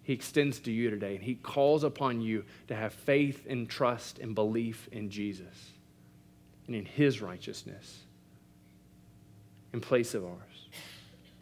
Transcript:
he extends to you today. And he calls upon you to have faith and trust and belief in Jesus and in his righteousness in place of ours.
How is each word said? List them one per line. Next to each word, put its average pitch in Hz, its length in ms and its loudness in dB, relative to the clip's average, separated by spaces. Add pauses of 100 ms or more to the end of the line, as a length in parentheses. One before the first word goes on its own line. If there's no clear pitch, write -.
he 135 100 0
extends 143 460 2
to 117 120 -4
you 113 200 2
today. 101 240 -4
And 95 80 -8
he 123 100 -2
calls 143 500 4
upon 131 380 2
you 110 220 0 (240)
to 113 80 -4
have 107 180 -2
faith 143 560 2
and 120 180 -2
trust 120 520 0
and 113 160 -6
belief 110 560 0
in 104 180 -6
Jesus 95 640 -8 (960)
and 120 80 -4
in 101 100 -6
his 139 340 2
righteousness 98 840 -12 (1700)
in 117 80 -2
place 120 320 2
of 101 100 -2
ours. - 460 -14 (720)